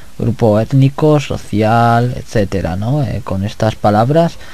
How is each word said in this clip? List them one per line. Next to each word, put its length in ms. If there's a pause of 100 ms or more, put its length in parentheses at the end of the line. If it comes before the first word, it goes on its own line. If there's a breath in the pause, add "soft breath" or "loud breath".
(180 soft breath)
grupo 420
étnico, 600
social, 960
etcétera, 600
¿no? 260
Eh, 220
con 200
estas 320
palabras 580 (200 loud breath)